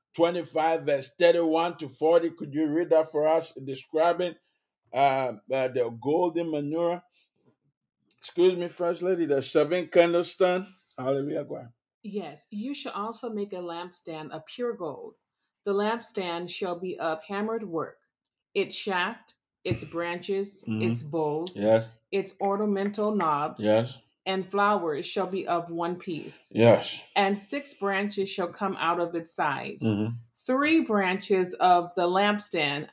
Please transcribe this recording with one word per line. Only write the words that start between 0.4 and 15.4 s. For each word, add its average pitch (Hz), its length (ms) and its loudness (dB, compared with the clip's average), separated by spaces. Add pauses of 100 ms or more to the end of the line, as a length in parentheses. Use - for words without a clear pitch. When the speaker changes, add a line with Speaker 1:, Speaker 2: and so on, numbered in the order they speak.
Speaker 1:
verse 139 340 0
thirty-one 170 600 4
to 147 100 -10
forty. 165 440 4
Could 151 220 -12
you 156 140 0
read 165 240 0
that 160 180 4
for 151 180 0
us? 156 260 2
Describing, 160 840 0 (580)
uh, 135 400 4 (180)
uh, 131 180 0
the 117 320 -2
golden 165 460 0
menorah. 160 540 -2 (1160)
Excuse 180 360 2
me, 175 120 -4
First 170 340 -2
Lady, 175 240 0
the 139 160 2
seven 156 460 2
candle 170 360 4
stand. 185 440 0 (300)
Hallelujah. 139 480 -2
Go 143 100 -10
ahead. 123 140 -14 (340)
Speaker 2:
Yes, 180 480 -10
you 240 240 -8
shall 269 180 -10
also 220 360 -8
make 202 240 -6
a 185 40 -8
lampstand 170 720 -10
of 151 140 -12
pure 240 280 -6
gold. 147 400 -10 (500)